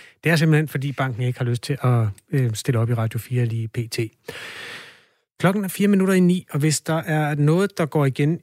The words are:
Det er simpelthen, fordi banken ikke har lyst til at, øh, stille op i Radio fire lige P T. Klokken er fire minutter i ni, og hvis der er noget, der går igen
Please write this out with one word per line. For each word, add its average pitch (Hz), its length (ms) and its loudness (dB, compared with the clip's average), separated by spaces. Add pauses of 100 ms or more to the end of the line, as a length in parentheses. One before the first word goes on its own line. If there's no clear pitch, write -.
(240)
Det 156 80 2
er 170 40 4
simpelthen, 156 320 4
fordi 139 240 -6
banken 127 320 -4
ikke 123 160 -2
har 131 60 -2
lyst 120 180 -2
til 143 200 -4
at, 120 240 2 (240)
øh, 127 220 0
stille 113 260 0
op 113 100 0
i 123 40 0
Radio 113 260 -2
fire 123 260 -2
lige 113 220 -4
P 110 100 -10 (140)
T. - 80 -4 (1400)
Klokken 196 240 2
er 190 40 -4
fire 202 200 0
minutter 190 260 4
i 185 60 4
ni, 180 320 4
og 151 80 -2
hvis 151 220 0
der 160 140 -2
er 151 400 -2
noget, 160 420 2
der 170 80 0
går 147 200 0
igen 143 380 0